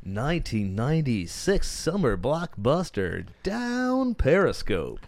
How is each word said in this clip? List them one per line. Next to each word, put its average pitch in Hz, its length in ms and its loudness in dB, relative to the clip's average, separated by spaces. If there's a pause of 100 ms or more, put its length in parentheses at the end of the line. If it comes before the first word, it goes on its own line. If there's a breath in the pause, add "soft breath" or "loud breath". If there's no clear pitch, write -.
Nineteen 107 680 -2
ninety-six 135 920 0
summer 160 480 0
blockbuster, 107 1080 0 (160)
Down 247 760 0
Periscope. 107 920 2